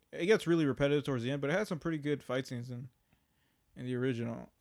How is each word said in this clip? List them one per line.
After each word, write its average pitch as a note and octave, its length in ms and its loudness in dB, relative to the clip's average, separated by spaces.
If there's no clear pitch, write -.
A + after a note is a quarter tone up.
it E3+ 160 -4
gets G#3+ 180 4
really E3 200 4
repetitive C#3+ 380 2
towards C3 200 -2
the B2+ 80 -2
end, C#3+ 100 -2
but C#3 80 0
it D#3 40 2
had G#3 140 0
some E3 120 -4
pretty E3 180 -4
good C#3+ 260 -2
fight C3 240 -2
scenes B2 220 -8
in, B2 200 -10
in B2 100 -10
the B2+ 100 -2
original. A#2+ 640 -2